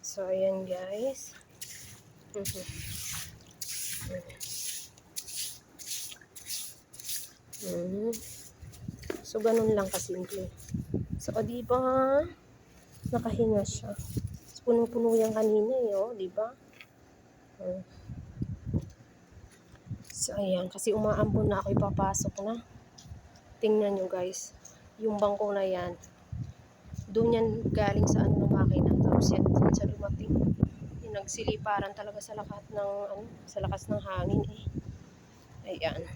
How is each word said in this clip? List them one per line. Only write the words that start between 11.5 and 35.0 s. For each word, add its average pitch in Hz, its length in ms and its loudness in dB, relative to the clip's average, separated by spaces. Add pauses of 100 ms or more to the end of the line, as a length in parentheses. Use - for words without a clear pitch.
Nakahinga 226 560 2
siya. - 240 -6 (720)
Punong-puno 233 480 4
yan 220 240 4
kanina 220 400 4
eh, 233 160 2
oh, 214 240 0
diba? 196 400 -4 (1040)
Mhm. 185 240 -6 (2250)
So, - 320 -6
ayan. 185 320 0
Kasi 208 240 0
umaambon 214 560 4
na 196 80 2
ako, 196 160 0
ipapasok 196 580 2 (140)
na. 233 160 -6 (960)
Tingnan 208 400 4
nyo, 185 80 -2
guys. 185 480 -4 (400)
Yung 214 240 0
bangko 202 320 2
na 196 160 0
yan. 180 300 -2 (1120)
Doon 226 280 4
yan 226 120 4 (240)
galing 208 320 4
sa - 240 6
ano - 160 6
ng - 80 6
makina. - 480 6
Tapos - 320 6
yan, - 160 4
dun - 240 6
sa - 160 2
dumating. - 400 -4 (720)
Yung 427 160 -8
nagsiliparan 214 800 -2
talaga 208 240 -10
sa 214 160 -12
lakas 202 320 -10
ng, 202 240 -4 (160)
ano, 202 160 -8 (240)
sa - 160 -8
lakas - 240 -4
ng 208 160 -2
hangin 190 480 0
eh. - 120 -16 (1080)